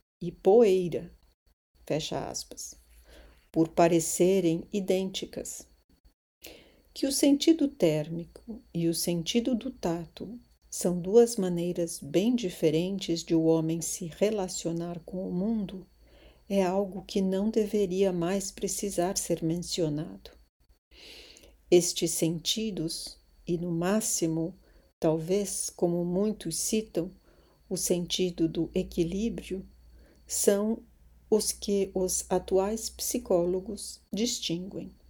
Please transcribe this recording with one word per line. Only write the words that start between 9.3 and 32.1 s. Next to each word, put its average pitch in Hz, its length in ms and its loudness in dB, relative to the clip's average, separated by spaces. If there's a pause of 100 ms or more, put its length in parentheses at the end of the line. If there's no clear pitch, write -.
do 226 160 -4
tato 175 640 -6 (320)
são 180 320 -2
duas 233 360 6
maneiras 175 640 -2
bem 180 340 2
diferentes 175 880 0
de 170 140 2
o 160 80 4
homem 160 360 2
se - 260 -6
relacionar 175 1000 -2
com 185 220 -8
o 185 40 -6
mundo, 196 540 -2 (640)
é 196 140 4
algo 190 420 0
que 196 160 0
não 190 260 0
deveria 202 640 2
mais 180 380 -2
precisar 196 640 -2
ser - 240 -2
mencionado. 170 920 -4 (1400)
Estes 175 400 4
sentidos, 170 1080 -2 (300)
e 175 100 0
no 175 140 -4
máximo, 170 880 0 (400)
talvez, 170 720 0
como 175 340 0
muitos 180 540 -2
citam, 214 500 -2 (600)
o 190 80 -4
sentido 175 720 0
do 160 260 -4
equilíbrio, 190 920 -4 (600)
são 208 560 2 (480)
os 214 220 2
que 196 420 -2
os 185 340 -2